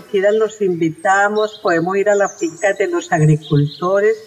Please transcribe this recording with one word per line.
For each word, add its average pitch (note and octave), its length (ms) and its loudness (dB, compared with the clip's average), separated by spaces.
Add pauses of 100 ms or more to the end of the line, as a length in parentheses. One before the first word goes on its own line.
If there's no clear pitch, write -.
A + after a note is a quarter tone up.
quieran G#3 340 0
los G#3+ 220 -2
invitamos, G3 1000 0
podemos F3+ 360 0
ir G3 120 0
a G#3 60 4
las G3+ 240 -2
fincas G3 380 -2
de G#3 100 -2
los F4 240 -4
agricultores D#3+ 1040 2 (120)